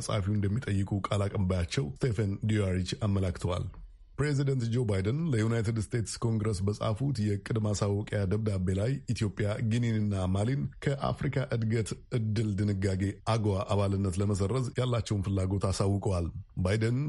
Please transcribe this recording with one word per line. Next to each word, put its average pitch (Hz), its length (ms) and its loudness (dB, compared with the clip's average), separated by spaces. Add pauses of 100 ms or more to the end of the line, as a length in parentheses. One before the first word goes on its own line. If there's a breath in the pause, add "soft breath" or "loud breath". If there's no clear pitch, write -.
ጸሐፊው 104 340 0
እንደሚጠይቁ 101 560 0 (120)
ቃል 104 200 0
አቀባያቸው 95 720 0
ስቴፈን 110 400 0 (120)
ዲያሪች 95 560 0
አመላክተዋል። 92 640 0 (480)
ፕሬዚደንት 135 520 0
ጆ 117 200 0
ባይደን 104 320 0 (100)
ለዩናይትድ 113 540 2
ስቴትስ 110 360 -2
ኮንግረስ 110 460 0
በጻፉት 110 560 0
የዕቅድ 104 400 0
ማሳወቂያ 104 640 0
ደብዳቤ 98 500 0
ላይ 104 180 0 (160)
ኢትዮጵያ፣ 104 380 0 (200)
ጊኒንና 110 480 2 (160)
ማሊን 104 320 2 (180)
ከአፍሪካ 139 720 0
እድገት 110 380 0 (260)
እድል 107 420 0
ድንጋጌ 98 460 0 (240)
አግዋ 107 300 2 (100)
አባልነት 98 500 2
ለመሰረዝ 101 580 0
ያላቸውን 117 500 0
ፍላጎት 95 420 0
አሳውቀዋል። 95 640 0 (280)
ባይደን 113 420 2 (100)